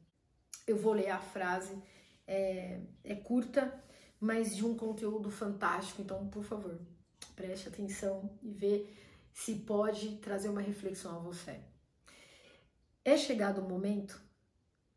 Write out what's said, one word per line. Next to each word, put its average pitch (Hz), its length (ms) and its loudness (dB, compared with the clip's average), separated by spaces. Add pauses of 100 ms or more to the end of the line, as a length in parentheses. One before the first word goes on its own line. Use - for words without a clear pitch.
(640)
Eu 220 100 6
vou 214 180 6
ler 196 180 4
a 185 80 0
frase, 190 580 -2 (480)
é, 185 560 0 (220)
é 208 100 -6
curta, 247 680 2 (400)
mas 220 360 2
de 214 100 2
um 233 100 2
conteúdo 214 540 -2
fantástico, 202 720 0
então, 196 280 -6
por 208 140 -6
favor, 185 380 -6 (540)
preste 185 320 -6
atenção 196 720 -4
e 220 80 -10
vê 202 380 4 (440)
se - 220 -4
pode 208 640 2
trazer 202 340 -2
uma 202 120 0
reflexão 190 540 -4
a 170 40 -6
você. 170 400 -8 (1500)
É 269 100 10
chegado 202 460 4
o 185 80 -2
momento 196 580 -2 (680)